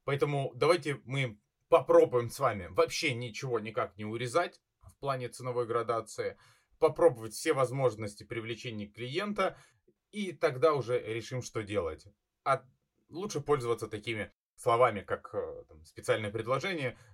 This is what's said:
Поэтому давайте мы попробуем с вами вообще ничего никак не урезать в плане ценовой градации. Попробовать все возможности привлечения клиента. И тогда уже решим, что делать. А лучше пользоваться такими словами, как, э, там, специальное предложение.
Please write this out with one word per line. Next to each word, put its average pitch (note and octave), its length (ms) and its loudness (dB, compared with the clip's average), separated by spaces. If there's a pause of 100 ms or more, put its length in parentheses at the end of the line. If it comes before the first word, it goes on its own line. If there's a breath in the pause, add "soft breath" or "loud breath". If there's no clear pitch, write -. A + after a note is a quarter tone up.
Поэтому C#3+ 500 0
давайте D3 500 2
мы B2+ 340 -4 (280)
попробуем D#3+ 640 6
с - 80 -12
вами G#2+ 320 0
вообще D#3+ 420 2
ничего A#2+ 460 -4
никак A2 380 -6
не G#2 80 -8
урезать B2 540 -2 (220)
в - 160 -20
плане B2+ 320 -4
ценовой B2 380 -4
градации. A2+ 720 -2 (420 soft breath)
Попробовать D3 540 4
все D#3 200 0
возможности A#2+ 720 0
привлечения A2+ 640 -8
клиента. F3+ 680 -4 (560 loud breath)
И G3+ 200 -6
тогда D3 420 2
уже B2 260 0
решим, A2+ 440 -6
что - 180 -6
делать. F#2+ 460 -4 (360)
А C3 220 0 (440)
лучше D#3+ 320 -6
пользоваться A#2+ 460 0
такими G#2+ 440 -6 (240)
словами, A#2 460 4
как, - 340 -6
э, E2 340 -6
там, D#2 160 -20
специальное A2 460 -2
предложение. C3 680 -4 (160 loud breath)